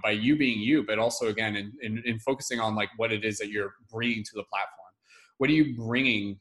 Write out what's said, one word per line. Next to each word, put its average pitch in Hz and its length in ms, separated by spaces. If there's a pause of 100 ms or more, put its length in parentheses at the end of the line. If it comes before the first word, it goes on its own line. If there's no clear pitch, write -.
by 107 80
you 113 260
being 123 240
you, 131 260
but 107 120
also, 117 300
again, 107 280
in, 101 240
in, 113 240
in 117 140
focusing 127 420
on, 110 140
like, 104 240
what 113 140
it 104 120
is 107 140
that 104 100
you're 104 240 (180)
bringing 113 340
to - 100
the 104 100
platform. - 340 (580)
What 135 140
are 156 40
you 147 220
bringing 113 640